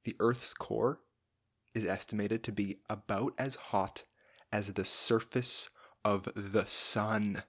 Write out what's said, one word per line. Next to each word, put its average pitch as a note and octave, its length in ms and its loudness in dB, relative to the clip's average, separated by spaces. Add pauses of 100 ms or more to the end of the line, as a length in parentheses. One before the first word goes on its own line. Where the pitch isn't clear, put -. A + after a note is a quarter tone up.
The A2+ 140 -4
Earth's A#2+ 340 2
core A2+ 480 -2 (720)
is A2 100 -2
estimated G#2 600 -2
to A2+ 80 -4
be G2+ 240 -2 (120)
about G#2+ 480 -2
as C3 180 -2
hot - 480 -2 (480)
as G#2 220 -2
the G2 120 0
surface - 840 2 (360)
of G2+ 280 2
the G2 320 0
sun A2 840 0